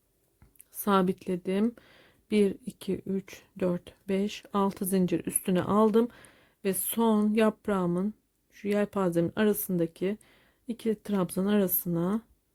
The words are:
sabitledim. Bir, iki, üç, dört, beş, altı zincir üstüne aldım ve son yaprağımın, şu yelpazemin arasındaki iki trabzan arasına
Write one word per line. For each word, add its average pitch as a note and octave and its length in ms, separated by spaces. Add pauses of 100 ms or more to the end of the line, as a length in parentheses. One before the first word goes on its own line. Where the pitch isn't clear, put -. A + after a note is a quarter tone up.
(720)
sabitledim. F#3+ 1040 (560)
Bir, G#3 240 (100)
iki, - 400
üç, - 360 (180)
dört, F3+ 340 (160)
beş, G3 340 (100)
altı G3 320
zincir F#3 400
üstüne - 360
aldım A3 480 (560)
ve G3 80
son G#3+ 600
yaprağımın, G3+ 800 (380)
şu - 160
yelpazemin G3 680
arasındaki G3 840 (500)
iki A3 360
trabzan F#3 420
arasına F#3 760 (340)